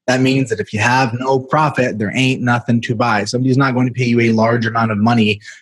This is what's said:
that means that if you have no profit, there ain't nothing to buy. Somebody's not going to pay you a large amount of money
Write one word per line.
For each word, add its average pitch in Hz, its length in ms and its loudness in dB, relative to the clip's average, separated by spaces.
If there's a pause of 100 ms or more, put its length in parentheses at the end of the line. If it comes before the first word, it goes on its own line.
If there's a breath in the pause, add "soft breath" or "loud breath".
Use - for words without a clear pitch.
that 127 120 2
means 131 300 0
that 107 80 -4
if - 140 -8
you 104 80 -4
have 120 340 0
no 131 240 0
profit, 131 600 -2
there 104 140 -4
ain't 131 300 -2
nothing 120 380 0
to 120 160 -4
buy. 110 280 0
Somebody's 127 320 0
not 135 160 2
going 127 140 0
to 123 60 -4
pay 123 120 -4
you 117 140 2
a 117 140 2
large 113 340 2
amount 113 240 0
of 104 80 -2
money 107 420 2 (220 loud breath)